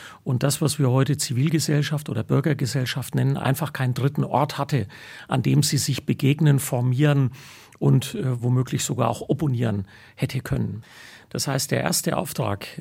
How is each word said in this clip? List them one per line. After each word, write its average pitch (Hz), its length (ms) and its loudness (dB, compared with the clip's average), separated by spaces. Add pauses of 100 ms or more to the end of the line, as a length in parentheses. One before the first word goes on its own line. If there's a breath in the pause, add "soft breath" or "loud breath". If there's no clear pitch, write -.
(260 loud breath)
Und 123 180 0
das, 139 180 2
was 151 180 0
wir 127 120 4
heute 135 240 4
Zivilgesellschaft 147 920 0
oder 110 160 -4
Bürgergesellschaft 135 920 0
nennen, 135 220 2
einfach 143 340 0
keinen 127 220 -2
dritten 143 320 0
Ort 143 320 0
hatte, 139 280 -2 (440 loud breath)
an 123 140 0
dem 139 200 4
sie 147 140 0
sich - 280 -2
begegnen, 143 540 4
formieren 131 720 2 (480 loud breath)
und, 139 360 2
äh, 131 280 -4
womöglich 127 400 0
sogar 123 240 0
auch 117 140 -2
opponieren 117 680 0 (280 loud breath)
hätte - 260 -4
können. 107 420 -4 (460 loud breath)
Das - 180 -4
heißt, 139 240 -2
der 123 80 2
erste - 380 0
Auftrag - 500 -4 (140)